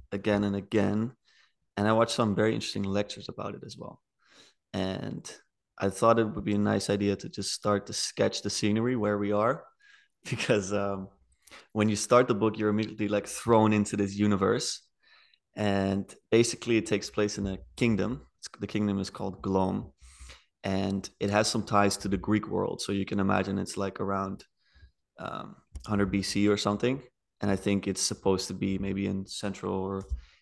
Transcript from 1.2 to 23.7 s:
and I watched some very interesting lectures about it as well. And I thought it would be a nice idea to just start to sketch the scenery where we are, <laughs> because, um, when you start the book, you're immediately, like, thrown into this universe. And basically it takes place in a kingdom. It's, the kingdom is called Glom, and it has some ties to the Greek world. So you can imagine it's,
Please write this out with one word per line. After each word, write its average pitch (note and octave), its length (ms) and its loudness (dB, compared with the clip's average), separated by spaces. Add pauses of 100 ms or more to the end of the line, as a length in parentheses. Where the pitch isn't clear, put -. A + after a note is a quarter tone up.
and G#2 100 2
I A2 60 4
watched A#2 220 2
some G#2+ 200 2
very A2 180 2
interesting G#2+ 300 -4
lectures G2 460 -4
about G#2 260 -10
it - 100 -16
as G#2 120 -16
well. - 240 -16 (720)
And G2 500 -6 (540)
I G2 120 0
thought A2+ 300 4
it A2+ 160 2
would G#2 100 -8
be G#2 100 0
a G#2 180 2
nice G2+ 160 -2
idea G2+ 280 2
to - 120 -14
just - 240 -8
start G2+ 340 0
to G#2+ 60 -10
sketch - 500 -2
the G2+ 80 -4
scenery A2+ 440 0
where G#2 220 0
we G2+ 140 -2
are, A2+ 320 0 (340)
<laughs> - 320 -20
because, G#2 440 0
um, G2+ 360 -2 (640)
when G#2+ 160 4
you G#2 60 2
start B2 320 6
the A#2+ 80 2
book, G#2+ 220 2
you're G#2+ 120 2
immediately, G#2+ 380 -2
like, G2+ 200 0
thrown A2 460 6
into G#2 240 2
this G2 180 0
universe. G2+ 640 2 (760)
And G2 500 0 (260)
basically A#2 460 4
it A2 80 0
takes - 240 -2
place G#2 300 -2
in G2 80 -4
a F#2+ 100 -6 (200)
kingdom. A2+ 500 0 (120)
It's, - 100 -14 (100)
the G2+ 80 -6
kingdom G#2 320 0
is F#2+ 100 -6
called - 320 -8
Glom, F#2+ 500 0 (720)
and G2 460 -2 (100)
it G2+ 120 -2
has G#2+ 160 4
some A2 160 0
ties G2+ 340 4
to - 120 -8
the F#2+ 80 2
Greek G#2 300 0
world. F#2+ 340 -4
So - 100 -4
you G2 140 -2
can G2+ 140 -2
imagine G2 400 2
it's, F#2 180 -6